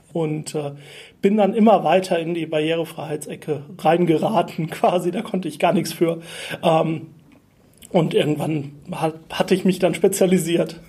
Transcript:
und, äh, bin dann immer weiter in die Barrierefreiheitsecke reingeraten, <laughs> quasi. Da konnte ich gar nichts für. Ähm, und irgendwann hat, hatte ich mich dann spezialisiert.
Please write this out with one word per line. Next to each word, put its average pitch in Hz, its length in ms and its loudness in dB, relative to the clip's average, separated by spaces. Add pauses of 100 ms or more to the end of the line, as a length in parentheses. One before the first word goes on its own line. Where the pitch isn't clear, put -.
(120)
und, 156 420 -4
äh, 147 180 -6 (480)
bin 202 160 2
dann 196 180 4
immer 208 300 6
weiter 180 340 2
in 165 160 -4
die 160 120 -4
Barrierefreiheitsecke 156 1160 -4 (160)
reingeraten, 165 920 2
<laughs> - 0 -
quasi. 175 420 0
Da 226 100 -6
konnte 185 240 -6
ich - 140 -10
gar 175 120 4
nichts 170 200 0
für. 165 280 -2 (440)
Ähm, 160 440 0 (840)
und 170 240 2
irgendwann 151 580 -2 (180)
hat, 160 260 -4 (140)
hatte - 240 0
ich 190 120 2
mich 180 120 2
dann 165 160 2
spezialisiert. 185 960 0